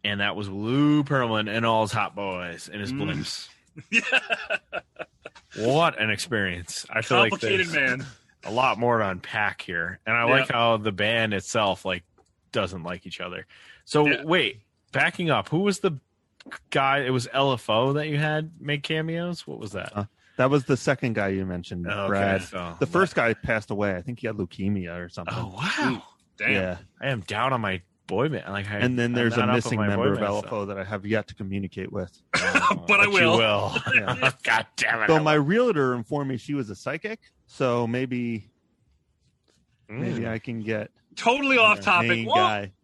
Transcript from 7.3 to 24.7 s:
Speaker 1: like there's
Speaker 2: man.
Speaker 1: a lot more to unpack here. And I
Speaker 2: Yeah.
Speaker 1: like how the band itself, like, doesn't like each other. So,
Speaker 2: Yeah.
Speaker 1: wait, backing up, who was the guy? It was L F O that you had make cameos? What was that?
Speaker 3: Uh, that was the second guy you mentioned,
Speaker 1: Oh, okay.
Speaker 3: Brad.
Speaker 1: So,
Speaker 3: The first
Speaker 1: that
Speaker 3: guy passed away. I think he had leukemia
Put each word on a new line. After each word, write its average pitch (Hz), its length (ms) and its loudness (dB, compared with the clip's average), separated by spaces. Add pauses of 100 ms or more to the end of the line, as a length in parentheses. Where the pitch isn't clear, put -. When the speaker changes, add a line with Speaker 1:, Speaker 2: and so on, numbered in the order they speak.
Speaker 1:
like 160 80 -6
there's 131 240 0
Speaker 2:
man. - 80 -10 (360)
Speaker 1:
a 98 80 -8
lot 120 280 2
more 120 200 2
to 104 100 0
unpack 101 520 -4
here. 87 440 -6
And 113 100 0
I 117 100 2
Speaker 2:
Yeah. 120 60 4
Speaker 1:
like 131 180 4
how 117 280 4
the 107 140 -2
band 107 420 0
itself, 98 520 0
like, 90 180 -4 (480)
doesn't 95 320 -4
like 87 220 -10
each 90 160 -12
other. 90 240 -10 (400)
So, 151 220 4
Speaker 2:
Yeah. 147 160 0
Speaker 1:
wait, 156 380 0 (300)
backing 160 380 0
up, 110 200 2
who 156 100 0
was 196 200 0
the 160 200 0 (680)
guy? 139 300 4
It 127 100 0
was 123 240 0
L 135 200 4
F - 160 -4
O 127 240 4
that 151 140 -2
you 147 100 -2
had 156 340 -2 (100)
make 147 220 -4
cameos? 165 640 -4
What 143 120 -10
was 107 140 -10
that? - 220 -8
Speaker 3:
Uh, 104 100 -2 (320)
that 131 120 4
was 139 160 4
the 135 120 2
second 131 360 0
guy 101 160 0
you 95 160 -2
mentioned, 87 440 -6
Speaker 1:
Oh, 101 140 -4
okay. 98 40 -2
Speaker 3:
Brad. 98 360 2
Speaker 1:
So, 87 360 -8
Speaker 3:
The 135 80 2
first 175 280 0
Speaker 1:
that 143 60 2
Speaker 3:
guy 117 120 2
passed 110 380 -2
away. 101 240 0
I 90 60 -6
think 123 180 -10
he 120 80 -6
had 107 100 -6
leukemia 92 680 -4